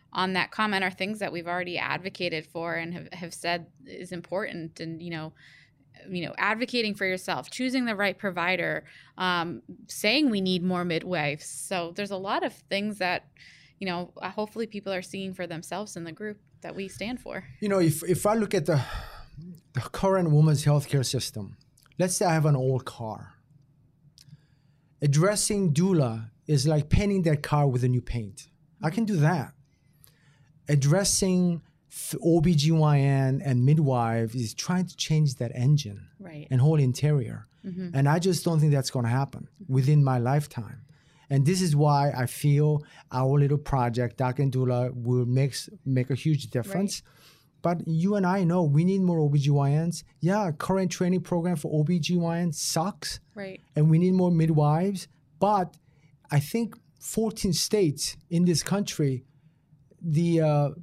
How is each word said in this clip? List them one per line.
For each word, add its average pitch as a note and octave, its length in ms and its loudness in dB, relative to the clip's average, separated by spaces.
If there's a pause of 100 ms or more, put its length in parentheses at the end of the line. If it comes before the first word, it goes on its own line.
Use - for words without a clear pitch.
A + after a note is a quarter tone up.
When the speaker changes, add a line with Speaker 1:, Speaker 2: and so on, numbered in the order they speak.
(140)
Speaker 1:
on F#3 200 0
that F3+ 180 0
comment G#3 340 0
are F3+ 60 -2
things G#3 280 -6
that G3 140 -4
we've E3+ 140 -8
already F3 300 -4
advocated D#3+ 680 -4
for E3 300 -6
and E3 180 -6
have, - 200 -14
have E3+ 200 -12
said F3 340 -6 (180)
is F#3 280 -14
important. E3+ 640 -8
And, E3 220 -10
you F3 100 -12
know, D#3+ 220 -10 (760)
you F3+ 160 -6
know, - 120 -8
advocating A3 580 -2
for G3+ 100 -4
yourself, F#3 460 -4
choosing B3+ 340 -2
the A3 100 -4
right G3 220 -2
provider, F3 680 -2 (340)
um, F3 440 -2 (260)
saying C4 420 0
we G3+ 120 0
need F#3 220 0
more F3+ 200 -2
midwives. D#3+ 600 -2
So F3 500 -8
there's G3+ 160 -6
a F#3+ 60 -6
lot A3 260 -4
of B3+ 100 -4
things G3+ 440 -6
that, F3+ 300 -4 (520)
you F#3+ 80 -8
know, F3 240 -6 (100)
uh, F#3 100 -8
hopefully G#3+ 360 -6
people G3+ 240 -10
are F#3 120 -4
seeing F#3+ 300 -10
for F#3 140 -8
themselves F3 480 -10
in E3+ 80 -10
the E3 80 -12
group G#3 280 -12 (220)
that E3 140 -12
we F#3+ 120 -8
stand A3+ 340 -10
for. - 240 -12 (160)
Speaker 2:
You G#3 80 -2
know, G3 100 4
if, D#3 240 2
if E3+ 220 0
I G#3 80 4
look G#3+ 200 0
at E3+ 120 0
the, D3 160 2 (920)
the A#2+ 80 -4
current F#3+ 500 0
women's D3+ 340 4
healthcare C#3+ 400 2
system, G#2+ 520 -6 (420)
let's F3+ 180 0
say G#3 80 2
I E3 80 4
have D#3 140 2
an D3+ 80 4
old C3 300 0
car. G#2 500 -12 (1700)
Addressing F#3 720 2
doula C3 560 2 (180)
is C#3+ 200 2
like D3+ 220 2
painting G3+ 340 4
that D3 200 0
car D3 240 2
with B2 160 0
a B2+ 40 2
new B2 140 2
paint. A2 460 -8 (340)
I D#3 80 -2
can A3 160 -2
do G3+ 120 0
that. D3+ 360 2 (1160)
Addressing F3+ 920 2 (300)
f-, - 320 -10
O E3+ 180 4
B F3 140 4
G D3 160 4
Y D3+ 280 4
N C#3 440 2
and B2+ 220 2
midwife A#2+ 680 2
is A#2+ 200 -4
trying F3+ 320 -2
to - 100 -10
change D3+ 400 0
that A#2+ 180 -6
engine B2 540 0 (120)
Speaker 1:
Right. D#3+ 300 -16
Speaker 2:
and B2+ 120 4
whole D3+ 180 4
interior. B2+ 680 0 (180)
Speaker 1:
Mm-hmm. F3+ 280 -8
Speaker 2:
And C#3 140 2
I D#3+ 120 4
just E3+ 260 0
don't E3 140 2
think D3+ 120 4
that's C3+ 200 0
gonna A#2+ 180 -2
happen C3+ 400 -4 (180)
within C3+ 360 4
my C3 160 2
lifetime. B2+ 640 -2 (480)
And C3+ 160 2
this F#3 160 2
is D#3+ 140 2
why C#3+ 400 4
I B2 120 -2
feel D3 560 2 (280)
our C3 280 2
little C#3+ 180 4
project, B2 600 -2
Doc C3+ 220 -2
and C#3 120 2
Doula, B2 420 0
will B2 320 0
makes, B2+ 420 0 (180)
make B2+ 260 0
a C3 40 0
huge D3+ 340 0
difference. F3 560 -4
Speaker 1:
Right. - 720 -6
Speaker 2:
But - 100 -8
you E3+ 280 0
and F#3+ 100 2
I F#3+ 180 2
know F3 200 2
we D3 200 4
need F#3+ 180 2
more F3 180 2
O D3 100 2
B D3 100 2
G C#3 100 2
Y C#3+ 260 4
Ns. E3 280 -2 (180)
Yeah, F#3+ 300 2
current F#3+ 400 0
training F3+ 300 0
program F3 360 -2
for - 160 -6
O D3+ 100 2
B F3 160 2
G F3 180 0
Y E3+ 220 0
N F3 140 0
sucks. - 640 -4 (160)
Speaker 1:
Right. G3 240 -12 (160)
Speaker 2:
And D#3 140 6
we D#3+ 100 6
need F#3 140 4
more F3+ 180 4
midwives. D#3+ 760 2 (320)
But G3 360 2 (560)
I C#3+ 80 4
think A3+ 360 -2 (240)
fourteen G#3+ 540 -2
states - 640 0 (140)
in F3 160 2
this E3+ 180 2
country, D3+ 600 -2 (800)
the, E3 400 2
uh, D3 280 2 (140)